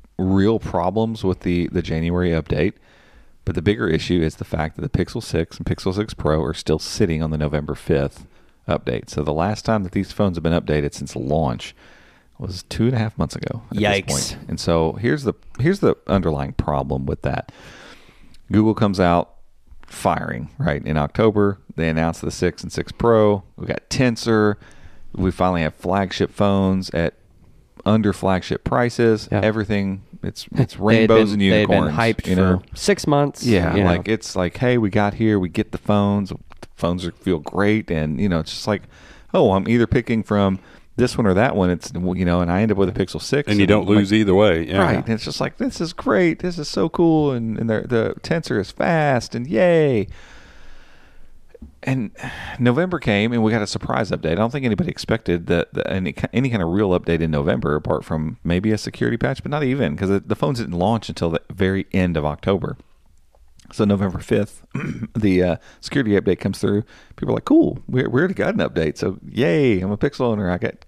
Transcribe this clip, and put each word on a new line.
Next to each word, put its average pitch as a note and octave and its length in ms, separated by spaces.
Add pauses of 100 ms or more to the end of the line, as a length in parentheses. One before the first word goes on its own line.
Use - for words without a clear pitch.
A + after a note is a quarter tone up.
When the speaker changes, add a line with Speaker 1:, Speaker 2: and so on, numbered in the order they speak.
(200)
Speaker 1:
real G2 400
problems A2 640
with F#2 160
the, F2 320
the F2 100
January E2+ 480
update. D#2+ 440 (720)
But F2 100
the E2+ 80
bigger G#2+ 240
issue E2 340
is D#2 140
the - 100
fact D#2+ 320
that - 60
the C#3 220
Pixel - 180
six - 340
and - 80
Pixel F#2 300
six G#2 180
Pro D#2 300
are C#2 100
still - 260
sitting E2 440
on D#2 80
the D#2 80
November D2+ 340
fifth - 540 (420)
update. B1 400
So D2 140
the D2+ 100
last F#2 320
time A2 180
that F2+ 80
these G2 220
phones F#2+ 240
have D#2+ 60
been E2 100
updated D2 400
since - 240
launch C#2 580 (640)
was F#2 320
two - 160
and B2 80
a B2 60
half A2 180
months D#2+ 180
ago - 360
at - 60
this G2+ 80
Speaker 2:
Yikes. G2+ 220
Speaker 1:
point. - 300 (100)
And E2 120
so E2 340
here's C#3 300
the, G#2+ 100 (260)
here's F3 220
the A2+ 160 (100)
underlying D#2+ 460
problem C2+ 520
with D2 180
that. - 280 (1000)
Google G#2+ 240
comes G2+ 240
out F2 340 (520)
firing, - 720
right, D2 280
in D#2 120
October. G2+ 640 (160)
They E2 140
announce D#2+ 300
the E2 120
six - 320
and - 80
six - 200
Pro. G#2+ 520 (140)
We - 80
got - 240
Tensor. A2 640 (580)
We F#2 180
finally F2+ 320
have D2+ 120
flagship F#2+ 560
phones F#2+ 600
at E2 240 (720)
under G#2 280
flagship - 500
prices. A#2 680
Speaker 2:
Yeah. G2+ 100
Speaker 1:
Everything, G2+ 600 (200)
it's, - 260
Speaker 2:
<laughs> - 40
Speaker 1:
it's - 220
Speaker 2:
They - 40
had F#2+ 60
Speaker 1:
rainbows A2 460
Speaker 2:
been, - 20
Speaker 1:
and G#2 80
Speaker 2:
they F#2+ 180
had G#2 100
Speaker 1:
unicorns, E2 180
Speaker 2:
been D2+ 80
hyped A2+ 320
Speaker 1:
you F#2+ 80
know? F#2 240 (100)
Speaker 2:
for - 80
six - 300
months, C#3+ 380
Speaker 1:
Yeah, E2+ 300
Speaker 2:
you G2+ 80
know. F#2 60
Speaker 1:
like, F2 180
it's - 280
like, F2+ 220
"Hey, B2 200
we G#2+ 120
got G2+ 260
here, A2 240
we F2+ 100
get G#2+ 220
the F#2 60
phones, G2+ 520
the - 80 (380)
phones F2 300
are, E2+ 60
feel F2+ 280
great," G2+ 520
and, D2+ 280
you G2+ 100
know, E2+ 100
it's D2 120
just - 160
like, G#2 160 (500)
"Oh, C3+ 180
I'm F#2+ 160
either A#2 200
picking A#2 360
from G2 360 (360)
this B2 220
one A#2 100
or F#2 60
that A2 240
one." F#2 120
It's, - 240
you F2+ 320
know, F2 160
and E2+ 80
I F2+ 120
end A2 100
up F#2+ 60
with G2 120
a F2+ 40
Pixel - 280
six, C#3 280
Speaker 3:
And G#2 80
you G2+ 60
Speaker 1:
and F#2 60
Speaker 3:
don't G#2 140
Speaker 1:
I'm F#2+ 120
Speaker 3:
lose G2+ 160
Speaker 1:
like, A2 80
Speaker 3:
either G2 160
way. F#2+ 300
Yeah. F#3+ 160
Speaker 1:
Right, D#3+ 160
and - 120
it's A2 160
just D3 160
like, - 160
"This - 240
is E3 120
great, F#3 460
this F3+ 180
is D3 120
so F#3 200
cool," D#3 440
and, A2+ 260
and A#2 100
the, G#2+ 120
the A2+ 400
Tensor D#3 380
is F#2+ 120
fast, D3 640
and A#2+ 100
yay. D#3+ 640 (1800)
And B2+ 260 (480)
November D3 400
came, G#2+ 340
and A#2 100
we A2 80
got A2+ 100
a G2+ 60
surprise - 440
update. D#2 220
I - 20
don't A2 160
think C3+ 140
anybody B2 240
expected F2 580
that, E2+ 260
that - 180
any F#2 220
ki-, - 180
any B2+ 180
kind A#2 120
of E2 80
real F#2 280
update E2+ 240
in D#2+ 100
November, D2 440
apart D2+ 300
from D#2 380
maybe F#2 280
a G#2+ 60
security A#2 400
patch, C3 260
but - 60
not D3+ 140
even, B2+ 340
'cause F#2+ 120
the, G2 120
the G2+ 140
phones D3 240
didn't F2 180
launch G#2 320
until E2+ 200
the D#2+ 120 (100)
very F#2+ 400
end F2+ 240
of D#2 100
October. D2 520 (960)
So A2 120
November G2 340
fifth, - 500
<clears throat> - 440
the, F#2+ 300
uh, F2 120 (260)
security B2 380
update F2+ 200
comes G2 200
through. G2+ 240 (340)
People - 160
are A2 40
like, - 80
"Cool, A3 420
we, B2+ 160
we - 160
already F#3 140
got F3+ 200
an A3+ 80
update, D#2+ 360
so F#2+ 200 (120)
yay, C3+ 520
I'm F#2+ 100
a G#2 60
Pixel C#3+ 240
owner, G#2 280
I F2+ 80
get - 300